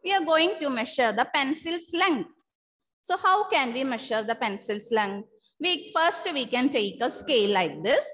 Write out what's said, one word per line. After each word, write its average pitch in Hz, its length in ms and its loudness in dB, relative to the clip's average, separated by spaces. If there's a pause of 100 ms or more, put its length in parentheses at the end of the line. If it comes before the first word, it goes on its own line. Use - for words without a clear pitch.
We 370 80 0
are 381 120 2
going 320 360 2
to 285 100 -2
measure 240 420 0
the 226 120 2 (100)
pencil's 311 580 -2
length. 339 380 2 (720)
So 359 140 -2
how 392 340 2
can 269 220 2
we 254 100 -2
measure 226 400 -2
the 226 140 -2
pencil's 208 560 -4
length? 202 340 0 (320)
We, 349 340 -2
first, 339 400 0
we 262 140 -2
can 247 220 2
take 202 320 -2
a 247 100 0
scale 220 400 0
like 160 320 0
this. 277 320 2